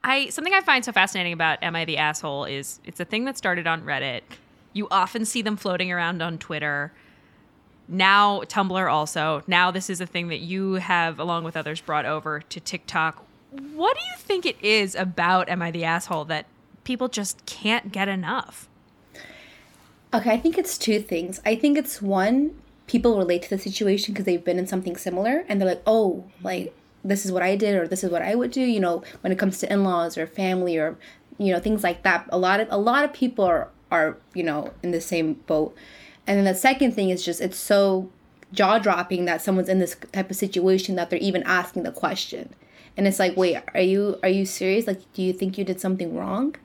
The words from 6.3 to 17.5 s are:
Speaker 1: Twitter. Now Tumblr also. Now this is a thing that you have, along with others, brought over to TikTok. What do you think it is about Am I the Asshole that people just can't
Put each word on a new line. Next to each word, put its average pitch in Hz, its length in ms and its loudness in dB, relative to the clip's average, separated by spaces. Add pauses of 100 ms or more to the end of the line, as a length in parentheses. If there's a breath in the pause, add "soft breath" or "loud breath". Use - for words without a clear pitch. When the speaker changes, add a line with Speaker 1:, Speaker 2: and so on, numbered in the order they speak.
Speaker 1:
Twitter. 151 540 -4 (960 soft breath)
Now 196 540 4
Tumblr 185 520 0
also. 151 540 0
Now 180 240 4
this 185 180 -6
is 185 120 -4
a 180 60 -4
thing 175 220 -6
that 160 120 -6
you 190 340 -2
have, 175 460 0
along 170 240 -2
with 165 120 -8
others, 156 240 -6
brought 151 260 -2
over 151 340 -4
to - 200 -14
TikTok. - 640 -4 (500)
What 359 200 0
do 622 60 -6
you 719 180 -10
think 381 280 -2
it - 160 -2
is 208 320 2
about 185 540 2
Am 190 140 -2
I 170 80 -2
the 165 140 -4
Asshole 165 420 -2
that 156 200 -6 (360)
people 254 260 -4
just - 380 -6
can't 214 460 -4